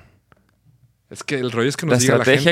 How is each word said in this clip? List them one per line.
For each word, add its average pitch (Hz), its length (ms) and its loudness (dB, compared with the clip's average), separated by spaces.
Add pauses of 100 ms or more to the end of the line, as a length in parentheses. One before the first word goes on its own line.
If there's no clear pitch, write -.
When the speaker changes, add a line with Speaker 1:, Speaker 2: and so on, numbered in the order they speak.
(1120)
Speaker 1:
Es - 140 -18
que 143 120 -8
el 127 160 -4
rollo 117 160 0
es 143 80 -6
que 170 100 -6
nos 139 80 2
Speaker 2:
La 127 40 4
Speaker 1:
diga 131 160 2
la 127 80 4
Speaker 2:
estrategia 131 300 2